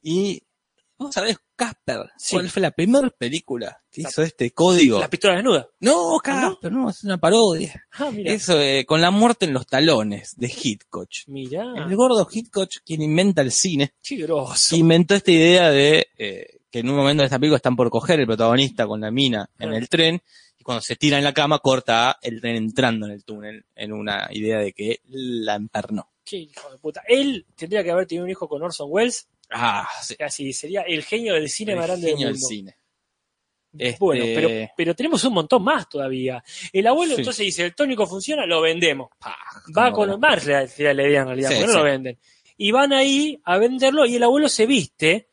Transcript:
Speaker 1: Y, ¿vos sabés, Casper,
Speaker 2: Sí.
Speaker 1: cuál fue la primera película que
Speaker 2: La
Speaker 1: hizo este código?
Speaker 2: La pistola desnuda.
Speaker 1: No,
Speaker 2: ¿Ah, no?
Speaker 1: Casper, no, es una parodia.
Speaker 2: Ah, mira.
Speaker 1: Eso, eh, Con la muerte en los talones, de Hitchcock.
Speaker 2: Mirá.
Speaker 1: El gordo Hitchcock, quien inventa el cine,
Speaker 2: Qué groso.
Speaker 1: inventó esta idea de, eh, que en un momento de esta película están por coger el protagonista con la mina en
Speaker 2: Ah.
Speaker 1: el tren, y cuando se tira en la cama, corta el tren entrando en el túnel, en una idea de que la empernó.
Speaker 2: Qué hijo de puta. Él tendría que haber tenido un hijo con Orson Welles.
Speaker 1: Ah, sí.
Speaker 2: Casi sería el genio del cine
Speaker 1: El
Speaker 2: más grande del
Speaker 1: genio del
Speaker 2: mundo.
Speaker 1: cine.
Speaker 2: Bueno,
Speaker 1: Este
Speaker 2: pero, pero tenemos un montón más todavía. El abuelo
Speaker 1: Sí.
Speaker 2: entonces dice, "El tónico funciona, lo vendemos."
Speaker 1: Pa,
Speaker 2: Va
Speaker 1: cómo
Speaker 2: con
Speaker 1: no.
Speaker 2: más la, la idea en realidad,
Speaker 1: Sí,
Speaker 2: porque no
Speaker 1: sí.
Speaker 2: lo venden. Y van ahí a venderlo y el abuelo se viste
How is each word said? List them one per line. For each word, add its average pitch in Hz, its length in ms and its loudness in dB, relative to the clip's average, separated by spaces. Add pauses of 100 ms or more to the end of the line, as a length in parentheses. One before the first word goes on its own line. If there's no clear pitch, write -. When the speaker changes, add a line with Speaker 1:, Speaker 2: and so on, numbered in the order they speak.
Speaker 1:
Y, 185 380 -2 (580)
¿vos 277 140 -10
sabés, 208 260 -4 (180)
Casper, - 600 -8
Speaker 2:
Sí. - 200 -6
Speaker 1:
cuál 180 120 -2
fue 196 140 -2
la 160 80 0
primera 247 400 2
película 123 800 -8
que - 120 -12
Speaker 2:
La 160 80 -8
Speaker 1:
hizo 156 120 -2
este 143 300 -2
código? 170 480 6
Speaker 2:
La - 100 -4
pistola 190 240 2
desnuda. 185 340 0 (120)
Speaker 1:
No, 330 420 2
Speaker 2:
¿Ah, 277 200 -2
no? 370 100 0
Speaker 1:
Casper, 180 200 -10
no, 247 180 -2
es - 120 -12
una 196 160 -4
parodia. 175 760 2
Speaker 2:
Ah, 285 200 -6
mira. 208 200 -4
Speaker 1:
Eso, 180 280 0
eh, 135 260 0
Con 156 140 2
la 175 100 4
muerte 214 360 2
en 151 60 -2
los 127 140 -4
talones, 120 720 0
de 120 100 -6
Hitchcock. 101 600 -8 (180)
Speaker 2:
Mirá. 139 380 -10 (120)
Speaker 1:
El 180 200 -6
gordo 233 340 4
Hitchcock, 202 400 -6 (140)
quien 156 180 -6
inventa 160 400 2
el 127 80 2
cine, 143 500 0
Speaker 2:
Qué - 160 -10
groso. 156 600 -2
Speaker 1:
inventó 165 400 6
esta 190 160 2
idea 170 380 6
de, 143 360 4 (120)
eh, 101 340 -10 (160)
que 120 120 -6
en 123 100 -2
un 143 60 0
momento 143 260 2
de 135 40 4
esta 131 120 -2
película 147 180 4
están 123 200 0
por 120 120 2
coger 151 320 0
el 127 60 2
protagonista 117 600 2
con 107 140 -8
la 107 100 -6
mina 120 380 -2 (100)
en 110 140 -8
Speaker 2:
Ah. 110 60 -4
Speaker 1:
el 120 100 -8
tren, 165 320 0 (380)
y - 40 -20
cuando 117 200 -6
se - 140 -8
tira 147 200 2
en 143 80 0
la 143 80 0
cama, 151 280 0
corta 127 600 2
el 117 200 -10
tren 117 160 -4
entrando 110 500 -2
en 104 60 -12
el 101 120 -18
túnel, 107 400 -16 (100)
en 104 200 -14
una 104 380 -6
idea 107 260 -4
de 101 160 -4
que 107 320 -6
la 123 480 -6
empernó. 104 560 -8 (120)
Speaker 2:
Qué - 140 -14
hijo 151 340 -18
de 131 60 -20
puta. 151 320 -12
Él 262 380 0 (100)
tendría 190 260 -4
que 170 100 -4
haber 180 140 0
tenido 175 180 -8
un 185 60 -8
hijo 180 160 -10
con 147 160 -8
Orson 165 280 -10
Welles. 226 360 -2 (220)
Speaker 1:
Ah, 117 400 -2 (140)
sí. - 140 -12
Speaker 2:
Casi 143 360 -8
sería 180 300 -8
el 160 220 -4
genio 220 300 -4
del 156 140 -2
cine 208 240 -6
Speaker 1:
El 180 60 -4
Speaker 2:
más 165 80 -4
grande 175 220 -4
del 151 80 0
Speaker 1:
genio 143 100 -2
del 135 80 -4
Speaker 2:
mundo. - 140 -8
Speaker 1:
cine. 101 280 -12 (1200)
Speaker 2:
Bueno, 143 240 2
Speaker 1:
Este 113 100 -2
Speaker 2:
pero, 110 420 -2
pero 170 200 -2
tenemos 285 280 -2
un 247 100 0
montón 180 280 2
más 240 260 -2
todavía. 131 540 -6 (300)
El 196 160 2
abuelo 311 260 2
Speaker 1:
Sí. 220 60 -2
Speaker 2:
entonces 220 260 -4
dice, 170 180 -4
"El 175 100 -6
tónico 254 320 -2
funciona, 196 380 -6
lo 170 160 0
vendemos." 160 480 0 (120)
Speaker 1:
Pa, 98 160 -14 (400)
Speaker 2:
Va 233 160 4
Speaker 1:
cómo 202 40 -4
Speaker 2:
con 208 140 0
Speaker 1:
no. 202 80 -4
Speaker 2:
más 240 280 4
la, 139 200 2 (280)
la 139 140 0
idea 143 120 4
en 135 80 -2
realidad, 131 220 -2
Speaker 1:
Sí, 131 60 4
Speaker 2:
porque 147 120 2
no 233 40 4
Speaker 1:
sí. 190 60 4
Speaker 2:
lo 151 60 4
venden. 131 340 -2 (380)
Y 202 160 0
van 277 200 6
ahí 277 520 2
a 180 140 2
venderlo 262 460 2
y 240 120 0
el 240 80 2
abuelo 277 240 4
se 220 180 2
viste 196 680 0